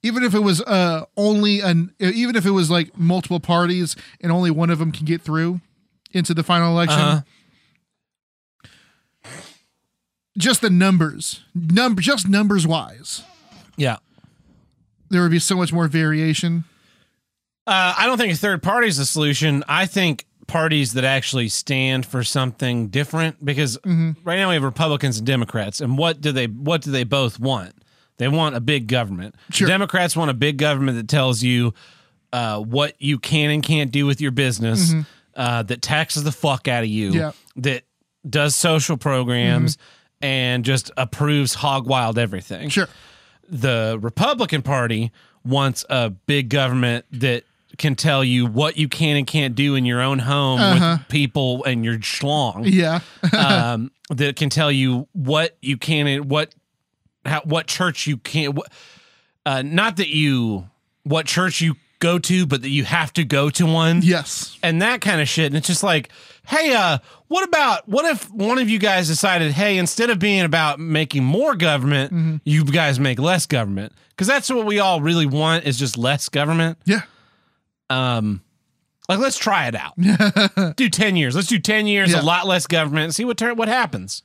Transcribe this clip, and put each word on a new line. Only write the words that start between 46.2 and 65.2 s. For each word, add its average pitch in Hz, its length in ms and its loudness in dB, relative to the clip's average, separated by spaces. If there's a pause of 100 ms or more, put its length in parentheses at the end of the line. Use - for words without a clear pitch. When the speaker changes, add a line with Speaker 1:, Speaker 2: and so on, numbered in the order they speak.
Speaker 2:
government 123 640 0
that 123 300 -2 (340)
can 143 180 -2
tell 139 280 2
you 123 220 2
what 147 320 0
you 156 100 0
can 151 300 0
and 139 80 0
can't 139 300 -2
do 139 200 2
in 131 100 2
your 123 160 0
own 135 180 0
home 135 420 0
Speaker 1:
Uh-huh. 175 380 4
Speaker 2:
with - 80 -14
people 135 560 0
and 127 200 0
your 113 140 -2
schlong. 120 760 -2
Speaker 1:
Yeah. 170 280 2 (240)
<laughs> 175 100 2
Speaker 2:
Um, 120 580 0 (180)
that 143 260 -2
can 147 160 -2
tell 151 200 0
you 131 420 0
what 156 480 -2
you 135 160 -4
can 151 280 -2
and 143 240 -4
what, 151 240 -2 (720)
how, 151 200 -4
what 160 220 -2
church - 400 -2
you 147 100 -2
can't, 143 380 -4
what, - 160 -8 (720)
uh, 135 180 -2
not 175 340 0
that 180 120 -2
you, 123 600 0 (340)
what 156 220 0
church 175 360 -2
you 165 160 0 (220)
go 170 200 2
to, 180 260 2
but 135 160 0
that 131 80 -6
you 139 140 0
have 160 300 -2
to 170 100 0
go 143 280 0
to 175 140 2
one. 160 380 4
Speaker 1:
Yes. - 580 0
Speaker 2:
And 165 200 0
that 233 200 0
kind 185 200 0